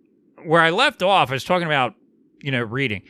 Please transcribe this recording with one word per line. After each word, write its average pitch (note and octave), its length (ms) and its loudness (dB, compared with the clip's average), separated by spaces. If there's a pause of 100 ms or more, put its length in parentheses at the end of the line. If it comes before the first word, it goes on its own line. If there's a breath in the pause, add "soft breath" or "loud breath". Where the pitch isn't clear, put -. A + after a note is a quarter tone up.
(440)
where E3 160 2
I E3 100 4
left B3 320 0
off, F3+ 280 2
I C3+ 40 -2
was B2+ 100 -6
talking F3+ 220 0
about, C#3 280 -2 (460)
you C#3+ 100 -8
know, B2+ 120 -2
reading. A2+ 480 -6